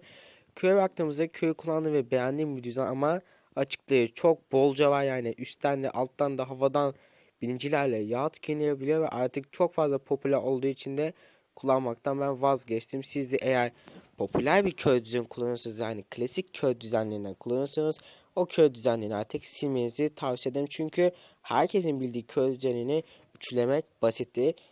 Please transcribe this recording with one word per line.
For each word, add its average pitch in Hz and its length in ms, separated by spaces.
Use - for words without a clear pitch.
Köye 185 200
baktığımızda 165 520
köyü 165 260
kullandım 160 400
ve 127 180
beğendiğim 135 460
bir 123 60
düzen 120 220
ama 143 360
açıklığı 135 600
çok - 360
bolca 139 400
var 139 120
yani. 127 340
Üstten 139 460
de 131 60
alttan 135 480
da 131 120
havadan 139 440
binicilerle 131 560
yağıt 120 440
gelinebiliyor 151 600
ve 156 60
artık 127 460
çok 175 200
fazla 143 240
popüler 139 400
olduğu 131 300
için 139 300
de 156 160
kullanmaktan 135 640
ben 139 220
vazgeçtim. 135 640
Siz 135 280
de 131 100
eğer 123 300
popüler 143 480
bir 180 60
köy 127 340
düzeni 113 220
kullanıyorsanız 120 520
yani 110 240
klasik - 500
köy 127 260
düzenlerinden 107 540
kullanıyorsanız 143 680
o 180 100
köy 156 280
düzenlerini 113 420
artık - 300
silmenizi 139 720
tavsiye 131 360
ederim. 143 180
Çünkü 175 420
herkesin 156 580
bildiği 120 240
köy 131 320
düzenini 131 480
üçlemek 127 500
basitti. 120 540